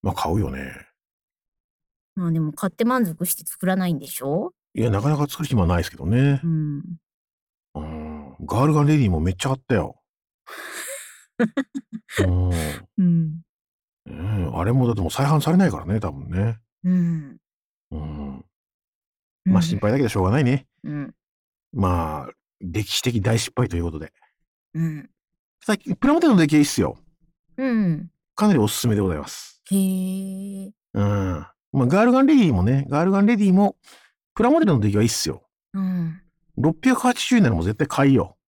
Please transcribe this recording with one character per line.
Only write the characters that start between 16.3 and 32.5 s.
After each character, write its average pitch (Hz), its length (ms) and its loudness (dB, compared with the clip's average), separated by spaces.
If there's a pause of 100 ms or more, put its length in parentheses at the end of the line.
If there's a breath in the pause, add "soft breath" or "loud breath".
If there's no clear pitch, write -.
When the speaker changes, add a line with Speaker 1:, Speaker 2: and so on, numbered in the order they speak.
Speaker 2:
う 180 80 0
ん。 170 460 -2 (540)
Speaker 1:
う 80 60 -8
ん。 73 380 -10
Speaker 2:
う 65 40 -18
ん。 - 60 -20 (1000)
Speaker 1:
ま 185 140 4
あ、 - 20 2
心 160 180 -2
配 104 120 0
だ 131 60 2
け 143 60 2
ど 113 60 2
し - 80 -4
ょ - 20 0
う 92 40 2
が 92 80 2
な 143 100 2
い - 20 4
ね。 131 240 0 (160)
Speaker 2:
う 147 80 -8
ん。 147 240 -10 (560)
Speaker 1:
ま 85 580 -2
あ、 - 40 -18 (260)
歴 95 320 -6
史 - 100 -4
的 117 200 -2
大 113 180 0
失 - 160 -8
敗 123 140 0
と 85 80 -4
い - 20 0
う 85 40 -2
こ 85 80 -4
と 78 80 -10
で。 76 120 -14 (640)
Speaker 2:
う 160 120 -2
ん。 151 240 -8 (520)
Speaker 1:
最 208 160 -2
近、 - 180 -8
プ - 120 -2
ラ 294 60 4
モ 330 60 2
デ 339 80 4
ル 262 60 6
の 185 60 6
出 156 80 4
来 147 80 0
は - 20 6
い 147 40 6
い - 20 6
っ - 40 4
す - 140 -2
よ。 71 160 -2 (580)
Speaker 2:
う 262 100 -4
ん。 190 460 0 (240)
Speaker 1:
か 208 120 2
な 202 60 6
り 143 60 4
お 107 80 4
す - 140 -4
す 123 80 2
め 107 60 2
で 104 60 2
ご 95 60 2
ざ 85 80 -2
い - 20 -6
ま 73 100 -8
す。 - 340 -18 (100)
Speaker 2:
へ 190 960 -4
え。 196 80 -18 (200)
Speaker 1:
う - 80 -2
ん。 98 460 -2 (240)
ま 139 120 0
あ、 120 40 2
ガ 185 160 4
ー - 20 4
ル 247 60 4
ガ 262 100 4
ン 277 40 4
レ 302 100 6
デ 254 80 6
ィ 156 100 4